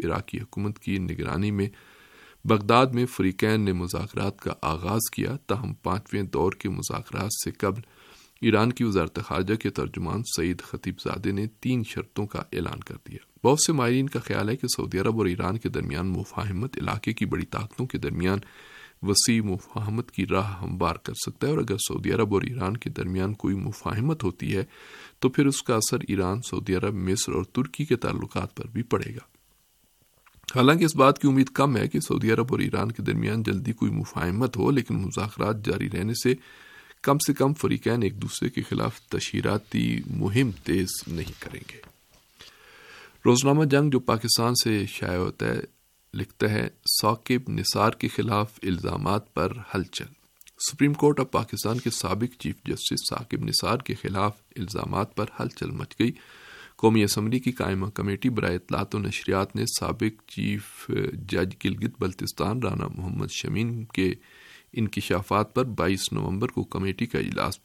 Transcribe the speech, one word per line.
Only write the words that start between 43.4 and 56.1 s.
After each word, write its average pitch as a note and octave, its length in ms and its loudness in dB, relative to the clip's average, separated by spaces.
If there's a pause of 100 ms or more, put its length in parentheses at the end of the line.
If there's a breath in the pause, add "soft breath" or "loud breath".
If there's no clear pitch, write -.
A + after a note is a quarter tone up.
جنگ C#3+ 240 4
جو C3 100 4
پاکستان A#2 560 2
سے G#2+ 300 2
شائع F#2+ 320 -4
ہوتا F#2 280 -2
ہے A#1 140 0 (540)
لکھتا G#2 360 -2
ہے، A2 180 0 (340)
ثاقب A#2 480 2
نثار G#2+ 420 2
کے - 160 -2
خلاف G#2+ 560 -2
الزامات F#2 720 -2
پر F#2+ 200 0 (220)
ہلچل۔ - 360 -4 (580)
سپریم D3 240 2
کورٹ D3 260 4
اب C3 120 -2
پاکستان A2+ 480 -2
کے A#2+ 100 -2
سابق G#2+ 520 -2
چیف - 140 -4 (100)
جسٹس - 440 -2
ثاقب - 360 -4
نثار G#2 320 2
کے - 240 -6
خلاف G2+ 400 -2 (140)
الزامات F#2 600 -4
پر G#2 100 0 (140)
ہلچل A#2+ 320 -6
مچ - 280 -6
گئی۔ A2+ 120 4 (640 loud breath)